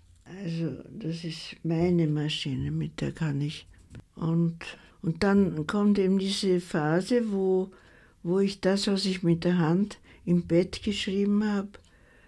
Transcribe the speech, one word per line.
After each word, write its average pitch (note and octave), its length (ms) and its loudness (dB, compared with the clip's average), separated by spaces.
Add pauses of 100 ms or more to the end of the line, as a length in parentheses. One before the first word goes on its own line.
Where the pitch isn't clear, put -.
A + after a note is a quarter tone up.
(240)
also E3 520 -6 (140)
das E3 340 -8
ist - 380 -12
meine E3+ 440 2
Maschine, D3 640 -2
mit D#3 300 -6
der C#3 120 -4
kann D3 280 -4
ich. D3 260 -6 (480)
Und, E3 420 0 (460)
und E3 200 -4
dann F#3+ 440 4
kommt G#3 320 2
eben F#3+ 200 2
diese F#3+ 420 0
Phase, F#3+ 720 0
wo, F#3+ 380 0 (520)
wo F3 180 0
ich G3 200 0
das, G3 260 2
was G3 180 0
ich F#3 180 -2
mit E3+ 220 2
der F3+ 140 2
Hand F3 400 2 (260)
im F3 220 2
Bett F3+ 360 0
geschrieben G3+ 640 0
habe, G3+ 260 -2 (580)